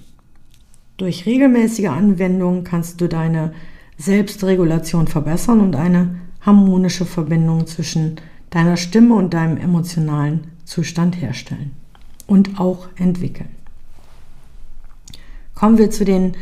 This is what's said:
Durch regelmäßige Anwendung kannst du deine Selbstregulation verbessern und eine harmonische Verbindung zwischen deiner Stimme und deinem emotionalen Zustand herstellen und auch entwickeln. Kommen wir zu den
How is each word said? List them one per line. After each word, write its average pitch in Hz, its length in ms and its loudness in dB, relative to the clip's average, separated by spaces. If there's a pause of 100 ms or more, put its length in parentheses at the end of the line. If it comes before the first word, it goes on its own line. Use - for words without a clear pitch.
(960)
Durch 175 280 -6
regelmäßige 233 600 2
Anwendung 180 760 0
kannst 170 380 -4
du 170 80 0
deine 160 440 -2 (440)
Selbstregulation 180 1080 0
verbessern 165 520 2
und 190 160 2
eine 175 400 2 (260)
harmonische 185 640 4
Verbindung 165 600 0
zwischen 156 520 -4 (340)
deiner 175 260 2
Stimme 226 380 4
und 185 180 0
deinem 165 240 0
emotionalen 160 840 -2 (240)
Zustand 175 540 -2
herstellen 139 520 -8 (560)
und 196 320 4
auch 185 360 -2
entwickeln. 175 540 -4 (2000)
Kommen 220 220 4
wir 208 140 6
zu 202 140 0
den 185 360 2